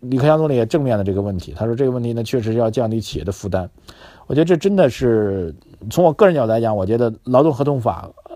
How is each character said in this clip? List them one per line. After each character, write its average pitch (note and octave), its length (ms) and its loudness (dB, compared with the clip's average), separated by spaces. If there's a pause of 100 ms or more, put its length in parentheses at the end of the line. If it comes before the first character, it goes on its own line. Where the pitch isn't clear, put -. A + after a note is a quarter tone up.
李 B2+ 160 -4
克 C3 100 2
强 D#3 100 6
总 D#3 120 0
理 C#3 80 0
也 A#2 100 2
正 D3+ 160 -2
面 B2 160 0
了 G2+ 60 -2
这 G2 100 -2
个 G2 80 0
问 G2+ 160 -6
题， D#2 180 -12
他 A2 100 -4
说 A#2 100 -2
这 C3+ 80 0
个 C3 80 0
问 B2 100 -4
题 A#2 100 -4
呢， A#2 120 -4
确 A#2+ 180 -2
实 A2 120 -2
要 A#2 140 2
降 A2+ 220 -2
低 A2+ 100 -2
企 - 200 -10
业 D#2 40 -10
的 F2+ 60 -4
负 G2+ 180 -10
担。 F#2 220 -4 (560)
我 C#3 80 -6
觉 C#3 60 4
得 E3 40 2
这 F3 120 4
真 G3 180 0
的 F3 160 4
是 G2+ 640 0 (340)
从 E3 160 2
我 D#3+ 80 6
个 G3+ 140 6
人 F3+ 80 4
角 C3 120 0
度 A2 60 0
来 A2+ 80 2
讲， A2 160 0
我 F#2+ 80 -2
觉 A2 140 0
得 A#2 240 0
劳 B2+ 220 4
动 D#3+ 80 2
合 B2+ 100 -4
同 C#3 180 0
法， F2+ 300 -4 (260)